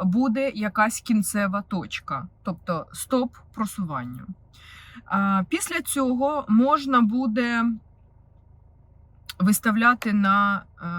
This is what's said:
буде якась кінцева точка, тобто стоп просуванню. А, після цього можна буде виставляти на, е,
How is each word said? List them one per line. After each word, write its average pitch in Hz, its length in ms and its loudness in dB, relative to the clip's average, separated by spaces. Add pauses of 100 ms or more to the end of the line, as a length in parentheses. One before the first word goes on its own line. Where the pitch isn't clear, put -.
буде 247 460 0
якась 214 500 -2
кінцева 202 680 0
точка, 160 600 -8 (140)
тобто 170 500 -6
стоп 247 440 -2 (180)
просуванню. 135 720 -8 (800)
А, 196 420 0
після 330 320 -4
цього 269 680 0
можна 262 520 4
буде 233 640 2 (1700)
виставляти 220 760 2
на, 202 440 4
е, - 300 -12 (120)